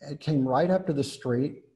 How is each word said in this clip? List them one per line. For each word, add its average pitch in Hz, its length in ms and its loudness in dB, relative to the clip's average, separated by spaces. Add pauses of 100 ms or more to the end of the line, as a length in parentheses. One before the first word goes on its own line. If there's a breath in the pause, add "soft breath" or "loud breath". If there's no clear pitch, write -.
It 143 200 -12
came 139 260 2
right 143 220 4
up 185 180 2
to 160 60 0
the 139 100 0
street, 127 640 -4 (100)